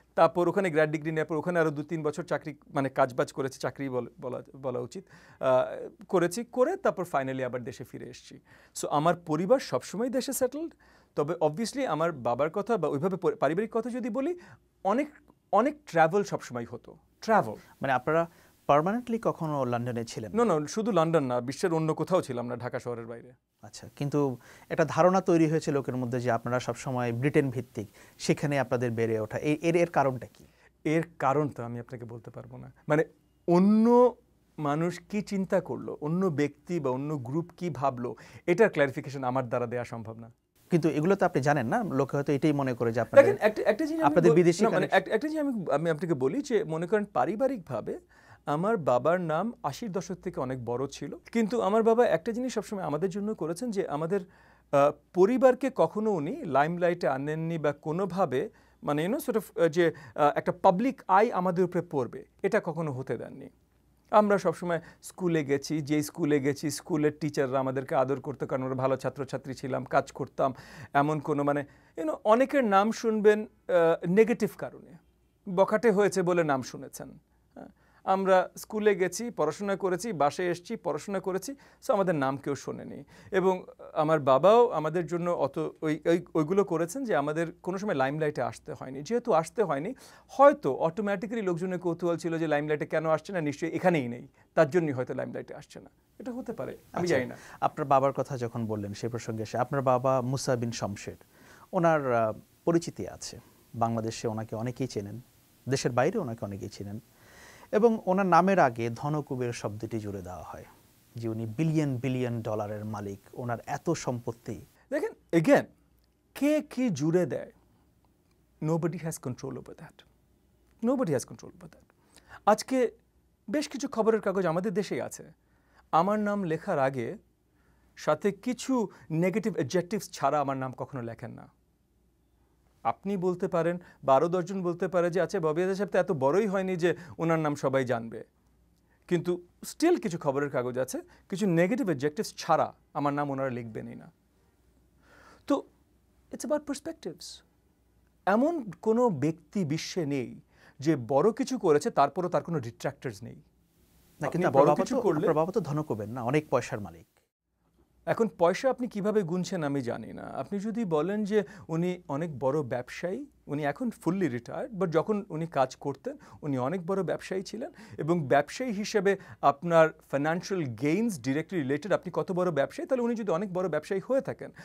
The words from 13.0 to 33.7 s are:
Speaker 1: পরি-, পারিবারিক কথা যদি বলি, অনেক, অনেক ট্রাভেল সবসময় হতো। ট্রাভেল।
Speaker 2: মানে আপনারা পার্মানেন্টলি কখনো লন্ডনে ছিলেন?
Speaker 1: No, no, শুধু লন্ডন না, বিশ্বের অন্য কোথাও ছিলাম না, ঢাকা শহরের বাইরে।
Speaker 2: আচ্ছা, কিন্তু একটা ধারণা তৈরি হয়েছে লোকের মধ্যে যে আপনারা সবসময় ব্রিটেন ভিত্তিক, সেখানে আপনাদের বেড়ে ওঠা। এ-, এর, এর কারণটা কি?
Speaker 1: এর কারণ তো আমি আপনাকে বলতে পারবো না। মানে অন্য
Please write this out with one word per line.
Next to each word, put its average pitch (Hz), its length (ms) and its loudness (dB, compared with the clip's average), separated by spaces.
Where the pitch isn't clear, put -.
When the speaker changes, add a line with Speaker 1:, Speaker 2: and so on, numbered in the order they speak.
Speaker 1:
পরি-, 156 180 0
পারিবারিক 175 360 0
কথা 233 180 -2
যদি 240 200 -6
বলি, 277 300 -4
অনেক, 226 260 0
অনেক 247 340 4
ট্রাভেল 165 380 4
সবসময় 120 460 -6
হতো। 110 280 -16
ট্রাভেল। 185 340 2
Speaker 2:
মানে 135 120 0
আপনারা 160 360 2
পার্মানেন্টলি 214 540 2
কখনো 151 440 0
লন্ডনে 120 400 -2
ছিলেন? 110 260 -10
Speaker 1:
No, 233 140 2
no, 156 220 2
শুধু 220 240 -2
লন্ডন 160 320 4
না, 123 180 0
বিশ্বের 139 320 -2
অন্য 160 200 2
কোথাও 165 280 0
ছিলাম 120 260 -6
না, 120 80 -6
ঢাকা 120 240 -8
শহরের 117 260 -8
বাইরে। 120 280 -16
Speaker 2:
আচ্ছা, - 340 -18
কিন্তু 143 420 0
একটা - 180 2
ধারণা 180 340 6
তৈরি 165 280 4
হয়েছে 160 220 0
লোকের 135 240 -2
মধ্যে 127 240 -2
যে 120 120 0
আপনারা 120 280 0
সবসময় 123 520 -4
ব্রিটেন 135 380 2
ভিত্তিক, 123 380 -8
সেখানে 147 420 0
আপনাদের 123 320 0
বেড়ে 113 280 0
ওঠা। 107 180 -6
এ-, 151 240 0
এর, 170 140 2
এর 170 140 4
কারণটা 135 380 0
কি? - 180 -20
Speaker 1:
এর 160 200 2
কারণ 143 300 2
তো 120 140 -10
আমি 120 160 -10
আপনাকে 120 260 -14
বলতে 117 240 -16
পারবো 120 280 -16
না। 131 160 -18
মানে 151 160 4
অন্য 220 680 6